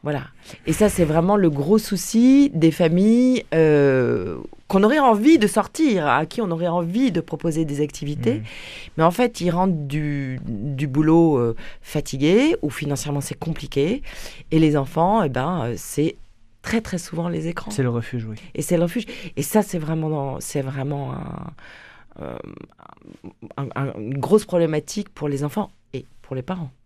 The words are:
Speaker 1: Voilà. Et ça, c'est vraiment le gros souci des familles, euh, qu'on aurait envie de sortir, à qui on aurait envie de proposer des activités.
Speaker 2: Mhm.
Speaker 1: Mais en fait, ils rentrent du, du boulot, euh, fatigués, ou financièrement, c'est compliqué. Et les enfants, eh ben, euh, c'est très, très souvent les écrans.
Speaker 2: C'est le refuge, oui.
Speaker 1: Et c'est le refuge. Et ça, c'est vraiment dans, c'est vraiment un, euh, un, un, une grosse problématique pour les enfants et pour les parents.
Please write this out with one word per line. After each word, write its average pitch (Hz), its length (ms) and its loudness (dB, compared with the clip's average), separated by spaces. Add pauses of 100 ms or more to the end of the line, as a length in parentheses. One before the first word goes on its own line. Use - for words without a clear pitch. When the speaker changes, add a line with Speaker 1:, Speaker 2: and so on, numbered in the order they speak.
Speaker 1:
Voilà. 143 220 -4 (420)
Et 160 80 0
ça, 208 160 4
c'est 175 160 2
vraiment 170 300 2
le 185 140 4
gros 147 280 2
souci 247 760 4
des 160 160 6
familles, 220 720 4 (120)
euh, 135 800 4 (320)
qu'on 196 160 4
aurait 269 160 4
envie 254 380 6
de 208 80 4
sortir, 208 600 0
à 143 200 2
qui - 160 -6
on 185 80 -2
aurait 170 180 -2
envie 175 420 0
de 160 120 -2
proposer 160 420 -4
des 143 160 -4
activités. 147 540 -2
Speaker 2:
Mhm. 110 80 -6 (560)
Speaker 1:
Mais 160 60 4
en 175 60 6
fait, 240 300 0
ils 175 100 0
rentrent 180 240 2 (140)
du, 143 580 -4
du 131 400 -6
boulot, 156 520 4
euh, 117 180 0 (240)
fatigués, 165 840 2
ou - 80 -2
financièrement, 143 520 -4
c'est - 160 -8
compliqué. 160 640 -2 (500)
Et 160 80 4
les 151 160 4
enfants, 170 460 2
eh 151 80 0
ben, 135 340 -2
euh, 117 120 -4
c'est - 400 -4 (460)
très, 220 200 -2
très 185 160 -8
souvent 170 300 -6
les 165 200 -4
écrans. 175 220 -8
Speaker 2:
C'est 139 120 -2
le 123 60 2
refuge, 120 400 -4
oui. 107 80 -10 (180)
Speaker 1:
Et - 80 -6
c'est 175 140 0
le 165 60 2
refuge. 175 240 -2 (300)
Et 139 60 -4
ça, 214 200 0
c'est 190 160 -6
vraiment 156 320 -4
dans, 139 300 -6
c'est - 220 -6
vraiment 135 520 -6
un, - 380 -12 (680)
euh, 64 140 -10 (1200)
un, 135 180 -8
un, 135 240 -4
une 120 200 -8
grosse 170 260 2
problématique 170 640 -2
pour - 200 -8
les 143 160 -4
enfants 196 260 -6 (240)
et 127 100 -10 (180)
pour - 140 -10
les 127 60 -8
parents. 165 280 -8 (160)